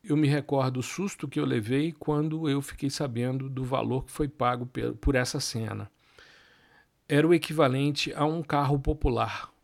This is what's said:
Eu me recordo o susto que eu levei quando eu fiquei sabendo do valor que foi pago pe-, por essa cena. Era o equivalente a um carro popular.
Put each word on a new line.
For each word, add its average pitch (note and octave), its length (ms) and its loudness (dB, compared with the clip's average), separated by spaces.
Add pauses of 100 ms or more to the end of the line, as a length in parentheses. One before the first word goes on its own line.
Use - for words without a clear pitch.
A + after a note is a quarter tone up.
Eu D3 120 0
me D3+ 120 4
recordo C3+ 540 0
o - 20 -4
susto - 440 -6
que D3 120 -4
eu D3 60 2
levei C3 480 0
quando D#3 540 -2
eu C#3 140 2
fiquei C#3 300 -6
sabendo C3 580 -2
do C3 140 -4
valor B2+ 420 -2
que - 60 -20
foi D3+ 160 -2
pago B2 400 0
pe-, A#2+ 260 -4
por C3 220 0
essa B2+ 240 0
cena. G#2+ 500 -6 (1200)
Era D3 180 4
o F3 60 8
equivalente C#3+ 800 2
a D3 100 0
um D#3+ 200 0
carro C#3+ 340 2
popular. C3+ 720 0 (120)